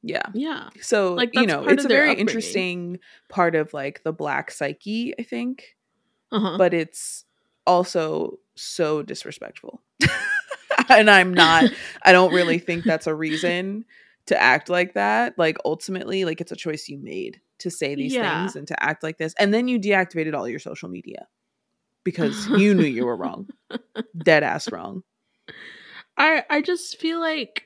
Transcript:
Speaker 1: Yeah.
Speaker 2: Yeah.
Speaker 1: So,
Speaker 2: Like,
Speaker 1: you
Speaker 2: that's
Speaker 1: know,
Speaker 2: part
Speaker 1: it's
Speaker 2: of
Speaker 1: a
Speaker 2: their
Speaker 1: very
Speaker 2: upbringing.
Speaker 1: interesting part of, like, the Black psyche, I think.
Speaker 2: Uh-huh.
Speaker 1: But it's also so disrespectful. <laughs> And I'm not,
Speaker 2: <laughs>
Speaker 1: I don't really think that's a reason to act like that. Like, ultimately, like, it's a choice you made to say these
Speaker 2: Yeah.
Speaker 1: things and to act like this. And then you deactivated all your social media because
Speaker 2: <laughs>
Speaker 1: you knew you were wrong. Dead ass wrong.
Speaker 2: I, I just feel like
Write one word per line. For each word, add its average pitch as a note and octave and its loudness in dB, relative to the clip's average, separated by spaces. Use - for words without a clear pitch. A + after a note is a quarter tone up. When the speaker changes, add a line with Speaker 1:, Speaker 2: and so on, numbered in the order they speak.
Speaker 1:
Yeah. - -6
Speaker 2:
Yeah. C#4 -8
Speaker 1:
So, G3 0
Speaker 2:
Like, A#3+ -2
Speaker 1:
you B3+ 4
Speaker 2:
that's A#3 4
Speaker 1:
know, C#3+ -2
Speaker 2:
part - 2
Speaker 1:
it's C#4 4
Speaker 2:
of C#4 -4
Speaker 1:
a - -2
Speaker 2:
their A#3 6
Speaker 1:
very D4+ 4
Speaker 2:
upbringing. A3+ 0
Speaker 1:
interesting F3+ -6
part E3+ 2
of, D#3 -2
like, C#3+ -10
the D#3+ -4
Black D3 -6
psyche, G#3 -6
I A#3 -10
think. A#3+ -10
Speaker 2:
Uh-huh. G3+ -2
Speaker 1:
But F3+ 4
it's - -8
also E3+ 0
so D#3 -4
disrespectful. - -14
<laughs> D#4 4
And G#3+ 8
I'm F#3 6
not, E3 6
Speaker 2:
<laughs> - -18
Speaker 1:
I F#3 10
don't F3+ 8
really F3 2
think E3+ -4
that's D#3+ 0
a D#3 -2
reason F3 -4
to - 2
act B2+ 4
like F3+ 0
that. G#3+ 0
Like, D#3+ 0
ultimately, F#3+ -4
like, D#3+ -4
it's E3 -10
a - -12
choice D#3 -8
you C#3+ -14
made F#2+ -10
to F#3 -6
say C#3+ -6
these C4 -4
Speaker 2:
Yeah. G3+ -2
Speaker 1:
things G3 -6
and D3 -12
to - -6
act D3+ -4
like D#3+ -6
this. D#3+ -6
And G3+ 4
then B3 0
you B3 0
deactivated F3+ 0
all A#2 -4
your B2 -8
social - -14
media - -14
because F3+ -2
Speaker 2:
<laughs> A3+ 4
Speaker 1:
you G3 6
knew E3+ 6
you B2 -2
were A#2 -2
wrong. F2+ -8
Dead D#3 2
ass - -6
wrong. F#2 -12
Speaker 2:
I, D4+ 2
I D4+ 0
just - -4
feel E4 -4
like D#4 -6